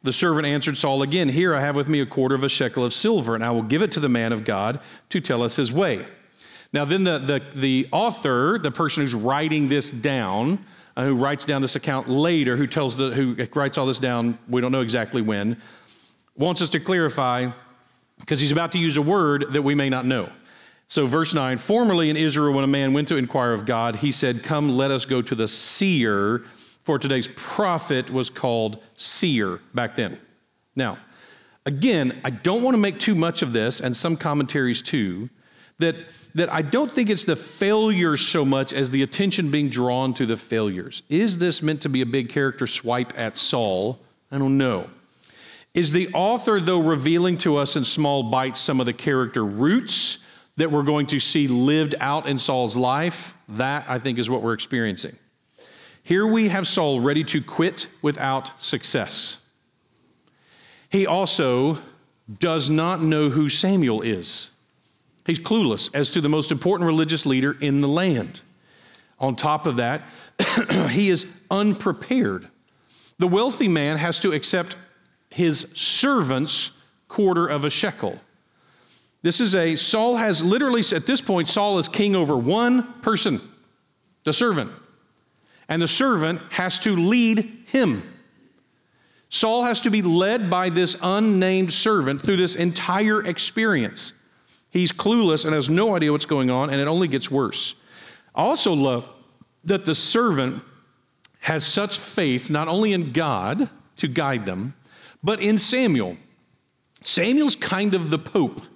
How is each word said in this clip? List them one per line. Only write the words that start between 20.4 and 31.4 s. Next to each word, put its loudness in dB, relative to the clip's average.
So 0
verse 0
nine, 0
"Formerly 2
in 0
Israel, 2
when 2
a 2
man 2
went 0
to 0
inquire 0
of -4
God, 0
he -2
said, 0
'Come, 0
let 2
us -2
go -2
to -4
the 0
seer,' 0
for -2
today's -2
prophet -2
was -2
called -2
seer 0
back -4
then." -4
Now, -4